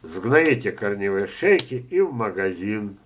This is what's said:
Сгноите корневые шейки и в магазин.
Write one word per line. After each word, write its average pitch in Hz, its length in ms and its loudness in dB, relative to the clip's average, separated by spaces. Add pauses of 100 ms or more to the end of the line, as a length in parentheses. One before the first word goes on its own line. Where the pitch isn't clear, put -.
Сгноите 120 680 2
корневые 101 520 -2
шейки 160 640 0
и 180 120 2
в 175 100 2
магазин. 98 960 -4